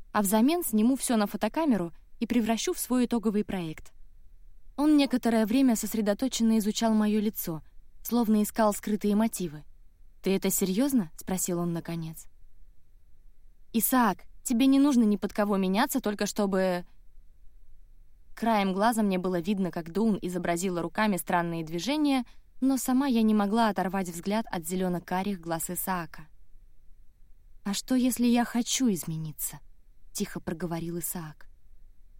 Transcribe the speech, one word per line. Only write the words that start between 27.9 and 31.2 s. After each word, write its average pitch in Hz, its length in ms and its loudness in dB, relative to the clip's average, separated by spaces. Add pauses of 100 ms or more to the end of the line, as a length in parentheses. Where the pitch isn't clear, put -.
если 247 320 2
я 240 180 4
хочу 240 480 0
измениться?» — 160 640 -6 (540)
тихо - 260 -6
проговорил 170 600 -6
Исаак. 160 480 -8 (720)